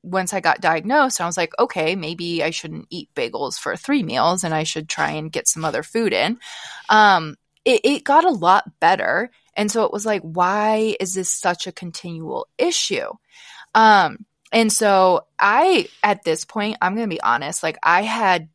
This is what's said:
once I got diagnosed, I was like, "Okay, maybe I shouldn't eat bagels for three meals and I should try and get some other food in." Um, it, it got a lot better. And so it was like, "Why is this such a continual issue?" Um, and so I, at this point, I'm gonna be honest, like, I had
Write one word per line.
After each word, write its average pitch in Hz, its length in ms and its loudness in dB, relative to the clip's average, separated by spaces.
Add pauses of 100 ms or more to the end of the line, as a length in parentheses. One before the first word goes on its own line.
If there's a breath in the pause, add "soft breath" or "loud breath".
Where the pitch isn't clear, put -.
once 180 300 -4
I 190 80 -2
got 165 200 2
diagnosed, 214 600 2
I 170 60 -2
was 170 100 -6
like, 170 220 -2
"Okay, 185 360 0
maybe 170 480 -6
I 160 80 0
shouldn't 160 400 -12
eat - 240 -12
bagels 131 440 -4
for - 180 -6
three 277 260 -2
meals 165 420 0
and 160 80 -2
I 156 120 -2
should 156 240 -8
try 147 240 -4
and 156 200 -8
get - 160 -6
some 160 160 -6
other 151 180 -4
food 226 300 -2
in." 151 260 -2 (500 loud breath)
Um, 196 480 4 (280)
it, 247 200 4
it 277 200 0
got 311 200 4
a 370 60 4
lot 185 500 2
better. 175 500 2 (260)
And 208 140 -2
so 220 140 0
it - 80 0
was 208 120 -6
like, 208 180 -2
"Why 208 760 0
is 185 140 -4
this 185 160 -4
such - 360 -2
a 180 60 -12
continual 165 760 -10 (100)
issue?" 269 500 -2 (680 loud breath)
Um, 214 520 4 (240)
and 220 220 2
so 190 540 4 (120)
I, 277 500 4 (140)
at 208 220 0
this 156 200 -2
point, 214 380 -6
I'm 185 120 0
gonna 226 140 -4
be 165 140 -6
honest, 120 400 -2
like, 160 200 -4
I 175 200 4
had 196 520 0